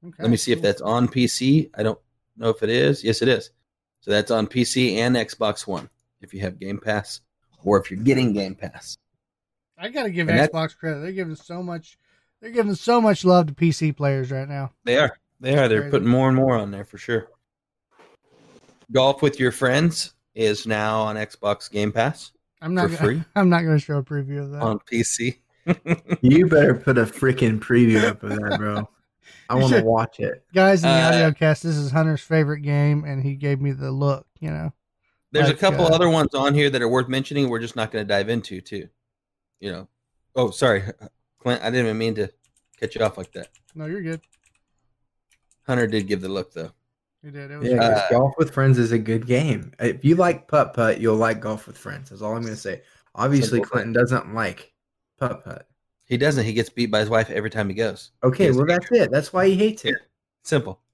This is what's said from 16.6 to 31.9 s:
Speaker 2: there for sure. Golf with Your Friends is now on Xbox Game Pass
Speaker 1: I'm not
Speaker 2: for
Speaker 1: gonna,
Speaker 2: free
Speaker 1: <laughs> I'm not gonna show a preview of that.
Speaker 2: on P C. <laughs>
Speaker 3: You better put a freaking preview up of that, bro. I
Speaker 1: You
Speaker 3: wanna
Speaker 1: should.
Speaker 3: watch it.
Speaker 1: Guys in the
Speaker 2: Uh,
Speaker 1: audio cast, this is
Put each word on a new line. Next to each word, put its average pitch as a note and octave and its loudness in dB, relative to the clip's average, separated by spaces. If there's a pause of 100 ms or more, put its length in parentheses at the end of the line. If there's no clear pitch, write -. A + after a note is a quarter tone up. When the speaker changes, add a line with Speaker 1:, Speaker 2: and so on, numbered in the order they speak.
Speaker 2:
there G2 -12
for - -20
sure. A2 -6 (1600)
Golf C3 2
with C#3+ 2
Your B2+ 2
Friends C#3+ 0 (200)
is G#2+ -2
now A2 0
on G#2+ -4
Xbox G#2+ -6
Game G#2 -2
Pass A2+ -2 (300)
Speaker 1:
I'm E3 -8
not F3+ 0
Speaker 2:
for G3+ 0
Speaker 1:
gonna, E3 -8
Speaker 2:
free D3+ 0
Speaker 1:
<laughs> - -8
I'm G3 4
not E3+ 2
gonna D#3 2
show D3 -6
a C#3 -4
preview C#3+ -8
of C#3 -12
that. C#3+ -10
Speaker 2:
on A2 -2
P A#2 -4
C. - -6 (240)
<laughs> F3 0 (460)
Speaker 3:
You D3+ 6
better C#3+ 6
put B2 0
a A#2 4
freaking A#2+ 0
preview A2+ 4
up G#2 -12
of G#2 -6
that, G#2 -4
bro. G#2 -4 (600)
I A#2+ 0
Speaker 1:
You C3 4
Speaker 3:
wanna C3 4
Speaker 1:
should. A2+ 2
Speaker 3:
watch A2+ 0
it. - -6 (100)
Speaker 1:
Guys F#3+ 6
in E3 4
the C3+ 6
Speaker 2:
Uh, C3 4
Speaker 1:
audio B2+ 4
cast, D#3 0
this E3 -2
is C#3+ -4